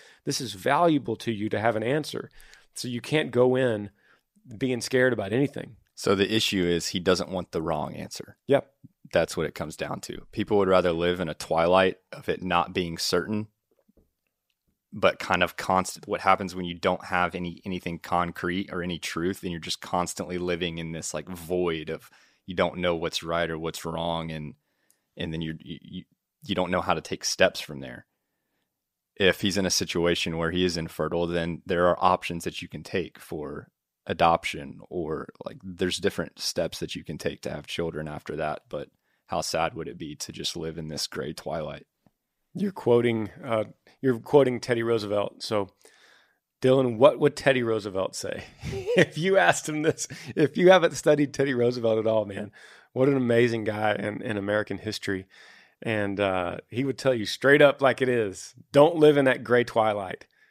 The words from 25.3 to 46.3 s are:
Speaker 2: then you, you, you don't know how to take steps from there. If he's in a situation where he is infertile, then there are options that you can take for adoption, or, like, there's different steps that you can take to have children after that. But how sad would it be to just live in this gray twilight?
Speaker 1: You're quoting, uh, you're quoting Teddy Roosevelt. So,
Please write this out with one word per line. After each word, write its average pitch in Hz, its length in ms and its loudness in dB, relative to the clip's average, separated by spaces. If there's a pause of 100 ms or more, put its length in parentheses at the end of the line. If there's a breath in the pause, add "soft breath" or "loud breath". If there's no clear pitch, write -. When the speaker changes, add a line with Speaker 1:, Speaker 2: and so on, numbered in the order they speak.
Speaker 2:
then 80 80 -4
you, 80 180 -6
you, - 440 -14 (380)
you 98 140 -6
don't 90 160 0
know 90 100 2
how 92 120 2
to 80 80 -4
take - 240 -8
steps - 340 2
from 143 220 -12
there. 123 240 -14 (1120)
If 90 240 4
he's 98 160 0
in 95 80 0
a 90 40 0
situation 85 680 -2
where 82 140 -2
he 90 120 0
is 87 140 0
infertile, 82 500 -4
then 85 380 -4
there 87 220 2
are - 160 2
options 90 420 0
that 85 160 -10
you 85 80 -14
can 80 120 -14
take - 380 -6
for - 500 -12 (380)
adoption, 85 720 0 (100)
or, 78 380 -6 (180)
like, - 180 -14
there's 92 360 -4
different - 400 -4
steps - 400 -6
that 82 160 -8
you - 80 -12
can 78 160 -12
take - 220 -8
to - 100 -8
have 76 160 -10
children 80 400 -6
after 76 300 -10
that. 78 320 -4
But 73 200 -10 (380)
how 87 140 -4
sad 80 340 -2
would 80 120 -8
it 85 120 -12
be 73 160 -12
to - 160 -12
just 80 240 -8
live 82 240 -8
in 80 80 -10
this 76 180 -8
gray 76 280 -8
twilight? 73 520 -8 (720)
Speaker 1:
You're 196 160 -4
quoting, 117 580 2 (140)
uh, 113 220 -2 (360 soft breath)
you're 131 160 2
quoting 127 420 4
Teddy 117 220 -2
Roosevelt. 104 640 -2
So, 101 260 -2 (920 soft breath)